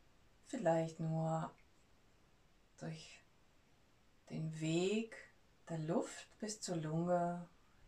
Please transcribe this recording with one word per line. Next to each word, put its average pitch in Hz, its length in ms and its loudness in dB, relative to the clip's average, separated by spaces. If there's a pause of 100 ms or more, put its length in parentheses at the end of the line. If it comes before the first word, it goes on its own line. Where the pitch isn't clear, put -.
(460)
vielleicht 165 540 2
nur 160 500 0 (1300)
durch 160 420 -10 (1080)
den 160 300 -4
Weg 185 560 2 (520)
der 165 100 -4
Luft 165 600 -2
bis 214 220 -6
zur 180 160 -2
Lunge 175 720 2 (400)